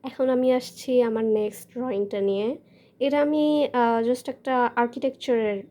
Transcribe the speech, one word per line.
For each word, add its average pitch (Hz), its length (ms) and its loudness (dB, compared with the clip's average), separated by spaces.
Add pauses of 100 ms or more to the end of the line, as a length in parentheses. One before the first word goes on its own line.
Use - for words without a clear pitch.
এখন 262 240 -2
আমি 254 240 2
আসছি 254 500 0
আমার 226 220 0
নেক্সট 214 480 -2
ড্রয়িংটা 202 480 -4
নিয়ে। 202 360 -2 (440)
এটা 277 200 2
আমি, 302 520 2
আহ, 233 360 2
just 247 220 -4
একটা 247 460 0
আর্কিটেকচারের 240 960 -2